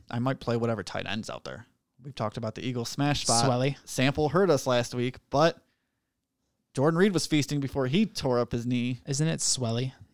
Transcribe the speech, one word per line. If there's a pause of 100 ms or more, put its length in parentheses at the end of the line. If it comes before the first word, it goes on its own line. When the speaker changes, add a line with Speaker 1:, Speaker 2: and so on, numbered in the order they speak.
(100)
Speaker 1:
I
might
play
whatever
tight
end's
out
there. (360)
We've
talked
about
the
Eagles
smash
spot.
Speaker 2:
Swelly.
Speaker 1:
Sample
hurt
us
last
week, (140)
but (1120)
Jordan
Reed
was
feasting
before
he
tore
up
his
knee.
Speaker 2:
Isn't
it
Swelly? (220)